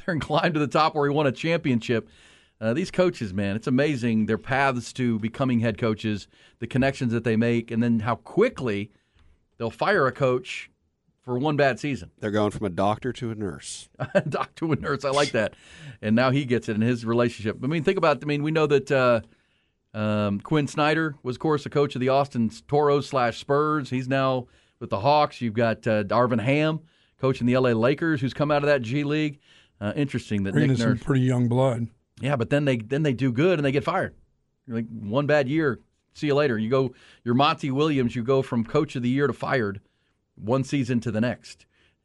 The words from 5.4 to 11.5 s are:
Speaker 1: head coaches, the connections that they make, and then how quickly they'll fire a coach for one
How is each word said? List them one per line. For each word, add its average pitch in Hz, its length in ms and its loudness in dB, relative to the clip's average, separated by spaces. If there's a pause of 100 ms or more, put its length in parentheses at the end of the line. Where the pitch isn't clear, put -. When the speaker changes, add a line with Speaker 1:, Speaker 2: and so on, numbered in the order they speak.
Speaker 1:
head 113 180 -2
coaches, 107 520 -2 (300)
the 117 80 -10
connections 131 440 0
that 117 140 -2
they 113 100 2
make, 117 360 0
and 113 120 0
then 117 160 2
how 113 160 -2
quickly 120 760 -2 (680)
they'll 117 120 -4
fire 156 380 0
a 123 60 -2
coach 127 560 -4 (500)
for 123 180 -6
one 147 200 0